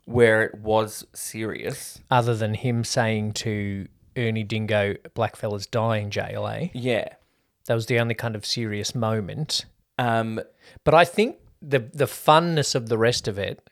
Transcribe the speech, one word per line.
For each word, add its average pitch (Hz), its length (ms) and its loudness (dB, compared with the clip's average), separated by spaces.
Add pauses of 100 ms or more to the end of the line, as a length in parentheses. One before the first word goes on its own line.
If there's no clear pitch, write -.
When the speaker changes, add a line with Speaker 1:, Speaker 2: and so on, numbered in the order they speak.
Speaker 1:
where 113 380 6
it 104 140 -2
was 107 580 0
serious. - 880 -8 (100)
Speaker 2:
Other 120 240 4
than 107 200 -2
him 117 300 0
saying 110 500 0
to 101 520 -4 (300)
Ernie 113 280 -2
Dingo, 104 500 0 (200)
"Blackfellas 104 560 -4
die 113 280 0
in 104 120 -6
jail, 104 360 -6
eh?" 110 280 -6
Speaker 1:
Yeah. 120 340 -2 (580)
Speaker 2:
That 120 80 0
was 113 120 -2
the 120 120 2
only 117 160 0
kind 113 220 -6
of 98 80 -10
serious 104 500 -4
moment. 110 680 -2 (320)
Speaker 1:
Um, 113 440 -2 (440)
Speaker 2:
But 151 100 4
I 170 120 10
think 220 300 0 (260)
the, 139 160 0
the 120 260 -4
funness 156 680 4
of 113 160 -4
the 113 80 2
rest 117 280 2
of 101 120 -4
it - 340 -8